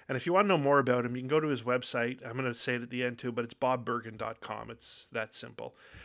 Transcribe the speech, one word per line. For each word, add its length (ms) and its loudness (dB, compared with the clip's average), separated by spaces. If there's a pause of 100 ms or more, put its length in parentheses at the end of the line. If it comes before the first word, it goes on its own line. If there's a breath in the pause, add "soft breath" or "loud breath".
and 80 0
if 80 -4
you 80 0
wanna 140 6
know 100 6
more 220 6
about 260 4
him, 120 -4
you 60 -6
can 60 -6
go 120 4
to 80 0
his 140 0
website. 640 0
I'm 120 -8
gonna 180 -2
say 220 -2
it 60 -4
at 80 -12
the 120 -4
end 160 -2
too, 140 -4
but 120 -2
it's 100 -10
bob 300 0
bergen 320 -4
dot 240 -8
com. 300 -8
It's 400 -16
that 240 -4
simple. 400 -10 (300 loud breath)